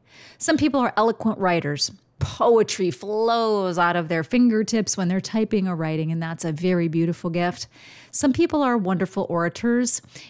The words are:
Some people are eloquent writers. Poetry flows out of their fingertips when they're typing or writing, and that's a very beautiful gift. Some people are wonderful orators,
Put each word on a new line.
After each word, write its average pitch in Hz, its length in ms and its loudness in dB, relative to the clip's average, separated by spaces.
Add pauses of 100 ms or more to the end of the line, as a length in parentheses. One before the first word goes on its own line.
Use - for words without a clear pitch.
(380)
Some 320 180 0
people 277 220 2
are 240 180 2
eloquent 226 440 0
writers. 165 500 0 (300)
Poetry 214 720 2
flows 214 840 0
out 175 200 2
of 170 100 -2
their 165 160 0
fingertips 226 760 2
when 180 120 0
they're 190 120 0
typing 214 460 0
or 180 80 -2
writing, 160 380 -2
and 165 100 -4
that's 165 220 -6
a 160 80 -2
very 170 340 2
beautiful 165 420 -2
gift. 175 380 -2 (460)
Some 285 200 2
people 320 300 2
are 247 160 2
wonderful 185 500 -2
orators, 233 720 0 (300)